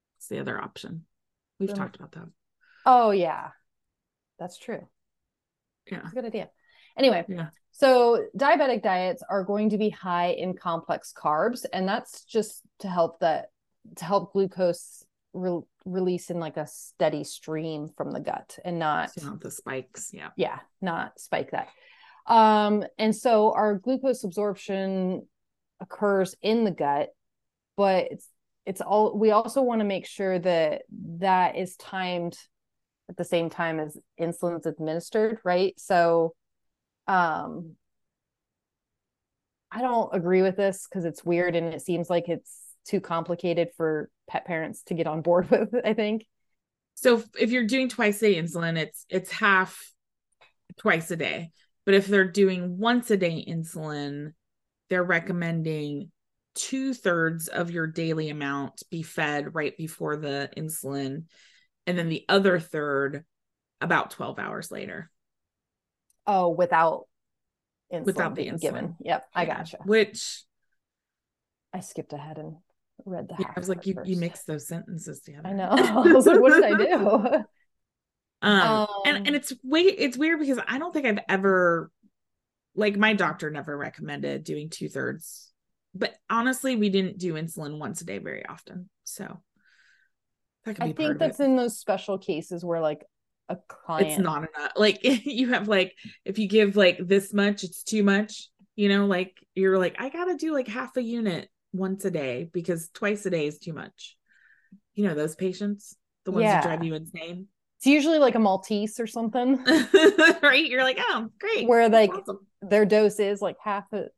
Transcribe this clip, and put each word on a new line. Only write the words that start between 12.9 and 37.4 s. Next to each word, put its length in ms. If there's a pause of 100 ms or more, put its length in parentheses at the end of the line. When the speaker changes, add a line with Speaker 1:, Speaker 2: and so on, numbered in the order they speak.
Speaker 2:
that, 300 (460)
to 80
help 280
glucose 720 (280)
re-, 280 (240)
release 460
in, 100
like, 160
a 100
steady 580
stream 720
from 140
the 100
gut 440
and 140
not 340
Speaker 1:
So 140
not 140
the 100
spikes. 600
Yeah. 240
Speaker 2:
Yeah, 220 (220)
not 400
spike 320
that. 160 (580)
Um, 580 (140)
and 180
so 380
our 220
glucose 480
absorption 1040 (540)
occurs 600
in 220
the 80
gut, 380 (680)
but 340
it's, 180 (380)
it's 160
all, 340
we 140
also 320
wanna 220
make 200
sure 340
that 440 (380)
that 360
is 200
timed 600 (720)
at 80
the 80
same 240
time 320
as 160 (240)
insulin's 460
administered, 760
right? 380
So, 540 (720)
um, 720 (1900)